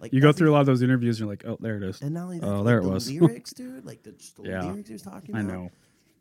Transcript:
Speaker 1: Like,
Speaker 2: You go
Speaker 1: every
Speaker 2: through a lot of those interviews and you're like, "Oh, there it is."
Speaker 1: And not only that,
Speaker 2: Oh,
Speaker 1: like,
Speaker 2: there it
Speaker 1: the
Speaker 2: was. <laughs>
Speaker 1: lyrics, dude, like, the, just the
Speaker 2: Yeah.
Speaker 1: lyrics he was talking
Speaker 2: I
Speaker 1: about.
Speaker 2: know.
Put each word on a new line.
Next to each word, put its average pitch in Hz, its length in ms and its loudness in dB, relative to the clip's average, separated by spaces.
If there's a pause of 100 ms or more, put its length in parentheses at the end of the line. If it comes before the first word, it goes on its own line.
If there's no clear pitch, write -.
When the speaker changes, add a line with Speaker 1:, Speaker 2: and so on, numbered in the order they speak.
Speaker 1:
Like, - 120 -8
Speaker 2:
You 135 80 4
go 147 80 10
Speaker 1:
every 147 80 4
Speaker 2:
through 160 140 6
a - 20 6
lot 147 80 6
of 139 40 4
those 131 160 4
interviews 120 380 2
and 110 80 -6
you're 104 40 -6
like, - 140 -12
"Oh, 113 140 -8
there 110 180 -4
it 101 60 -6
is." 95 180 -8
Speaker 1:
And 143 120 -6
not 170 100 -8
only 180 160 -12
that, - 80 -6
Speaker 2:
Oh, 101 100 -2
Speaker 1:
like, 101 80 -2
Speaker 2:
there 117 140 4
it 90 40 -2
Speaker 1:
the 95 60 0
Speaker 2:
was. 95 220 -4
<laughs> - 0 -
Speaker 1:
lyrics, 170 420 2
dude, 254 320 -16
like, - 180 -18
the, - 100 -20
just - 240 -20
the - 60 -20
Speaker 2:
Yeah. 92 220 -6
Speaker 1:
lyrics 202 240 -10
he 220 40 -14
was 202 80 -16
talking 190 340 -14
Speaker 2:
I 110 60 -4
Speaker 1:
about. 95 120 -4
Speaker 2:
know. 90 180 -12 (500)